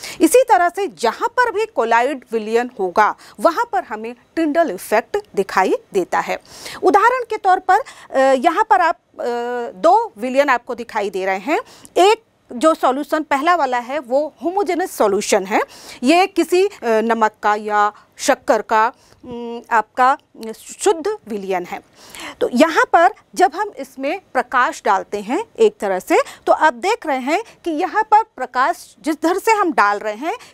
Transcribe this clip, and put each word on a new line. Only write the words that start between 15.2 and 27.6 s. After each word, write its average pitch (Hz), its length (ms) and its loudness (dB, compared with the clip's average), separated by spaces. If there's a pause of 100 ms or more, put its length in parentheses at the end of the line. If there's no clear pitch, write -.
है, 214 140 0 (420)
ये 339 240 4
किसी, 359 400 0
अ, 403 40 -8 (140)
नमक 226 480 0 (100)
का 208 120 0
या 208 380 0 (240)
शक्कर 254 460 0
का, 226 300 0 (320)
उम, 240 460 -12
आपका 254 480 0 (380)
शुद्ध 381 600 -4 (120)
विलयन 190 360 -6
है। - 160 -12 (600)
तो 403 120 -2
यहाँ 320 400 4
पर 349 160 6 (260)
जब 262 200 2
हम 403 240 -6
इसमें 277 420 -8 (140)
प्रकाश 262 500 -2
डालते 202 360 -2
हैं 262 240 -4 (140)
एक 214 220 2
तरह 190 180 -2
से, 330 200 0 (280)
तो 349 60 4
आप 311 220 2
देख 370 320 -4
रहे 277 120 -2
हैं 294 240 -2 (220)